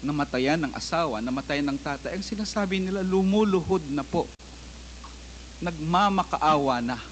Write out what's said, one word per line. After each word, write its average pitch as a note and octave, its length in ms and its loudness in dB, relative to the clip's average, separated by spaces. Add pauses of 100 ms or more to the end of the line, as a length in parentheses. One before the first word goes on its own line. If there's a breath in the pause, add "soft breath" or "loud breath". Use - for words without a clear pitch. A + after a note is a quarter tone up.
namatayan C#3+ 560 0
ng B2+ 80 -4
asawa, B2+ 480 -2
namatayan C3+ 480 -2
ng C#3 160 -2
tatay, C#3+ 320 -4
ang G3 80 -6
sinasabi G3+ 560 -2
nila, F#3+ 240 -2
lumuluhod F#3+ 880 4
na C#3+ 160 -2
po. - 160 0 (1400)
Nagmamakaawa D#3+ 1200 4
na. A#2+ 180 -2 (140)